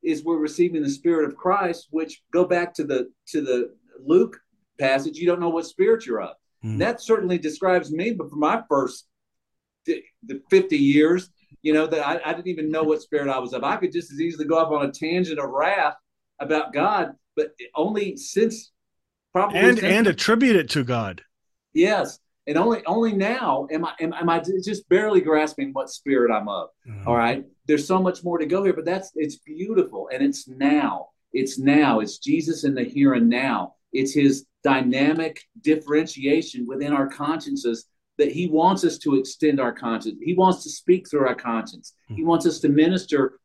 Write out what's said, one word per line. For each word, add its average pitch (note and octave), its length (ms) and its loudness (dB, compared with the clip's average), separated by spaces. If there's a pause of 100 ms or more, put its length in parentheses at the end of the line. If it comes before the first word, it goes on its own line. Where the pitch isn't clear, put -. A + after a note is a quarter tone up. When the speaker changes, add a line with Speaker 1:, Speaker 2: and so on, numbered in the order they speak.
Speaker 1:
is D#3 200 -2
we're E3 140 0
receiving D#3+ 460 0
the C#3 60 -2
Spirit D#3+ 400 0
of C#3 80 -14
Christ, F#3 540 -2
which, D#3+ 300 -6 (120)
go F3 120 4
back F3 300 -2
to D#3+ 80 -4
the, C3 260 -2 (180)
to D3+ 140 -4
the B2+ 340 -2 (300)
Luke F#3+ 340 2 (400)
passage, C#3 380 0
you E3+ 100 0
don't F3 120 2
know E3+ 100 -2
what E3 180 -4
spirit A3 380 2
you're A2 160 -4
of. E2+ 140 -10 (280)
Speaker 2:
Hmm. A2 160 -4
Speaker 1:
That A#3 220 0
certainly F#3 360 0
describes D#3+ 540 0
me, F#3+ 220 -2
but E3 160 -10
for C#3+ 80 -14
my F#3 300 0
first, - 400 -2 (760)
the, - 160 -2 (240)
the C3+ 240 -10
fifty F#3 280 4
years, D3+ 520 4 (320)
you D3+ 120 0
know, D#3 140 4
that D#3 200 -2
I, D#3+ 160 -2
I D#3 100 -4
didn't F3 140 -8
even D#3 240 -4
know D#3+ 120 0
what D3+ 180 0
spirit C#3+ 280 -4
I C3 100 -2
was B2 140 -8
of. B2 100 -6
I F3+ 140 -2
could F3 140 -2
just E3 200 -8
as C#3 80 -14
easily D#3+ 260 -4
go D#3+ 120 2
off D#3+ 140 2
on D3 160 0
a C#3 40 -6
tangent D#3+ 480 -2
of C3+ 100 -4
wrath D3+ 460 0 (440)
about D3 340 -2
God, E3+ 400 0 (220)
but D3+ 160 -2 (240)
only G3+ 420 -2
since - 540 -2 (640)
probably F#3 260 0
Speaker 2:
And, A#3+ 200 8
Speaker 1:
since F#3 140 2
Speaker 2:
and A3 140 4
attribute A3+ 480 2
it D#3 160 2
to D3 120 0
God. A2+ 380 -4 (520)
Speaker 1:
Yes. - 460 0 (280)
And D3 100 0
only, A3+ 300 2
only A3 260 0
now G3 580 -2
am D#3+ 140 -4
I, - 140 -8
am, E3 140 -4
am E3 160 -2
I E3 100 2
ju-, F#3+ 240 -4
just G3 260 -8
barely G3+ 320 4
grasping D3+ 520 0
what C3+ 180 -6
spirit B2 400 2
I'm G#2+ 180 -2
of. F#2 200 -6 (200)
Speaker 2:
Mm-hmm. G2+ 180 -10
Speaker 1:
All A#2 80 2
right. A#2+ 280 0 (240)
There's D3 200 0
so F#3 140 2
much F3+ 220 -2
more E3+ 160 -2
to D#3 80 -2
go F#3 160 0
here, F#3+ 100 2
but D#3 120 -6
that's, F#3 300 -4
it's D3+ 220 -4
beautiful. E3+ 760 -4
And C3 120 -2
it's C#3 240 -2
now. C3+ 640 -2 (240)
It's C3 260 -4
now. C#3 400 4
It's - 180 -6
Jesus D#3 460 -2
in C#3 120 0
the B2 80 -2
here C#3 300 2
and A#2 160 6
now. A#2+ 460 -2 (180)
It's C3+ 200 -2
his C#3 320 2 (180)
dynamic C#3+ 800 0 (200)
differentiation D3 1080 0
within C#3 260 -4
our C#3 140 0
consciences C#3 800 -6 (300)
that C#3+ 140 2
he F3 160 -2
wants F3 360 2
us D#3+ 160 0
to C#3+ 160 0
extend C#3 440 0
our B2 140 0
conscience. A2 480 -6
He D3+ 120 -4
wants F#3 300 4
to - 60 -14
speak - 400 0
through C#3 180 2
our A#2+ 80 -2
conscience. - 580 -8 (140)
Speaker 2:
Hmm. A2+ 80 -12
Speaker 1:
He D#3+ 80 -4
wants E3 220 2
us D#3+ 140 0
to D#3 100 2
minister D3+ 760 2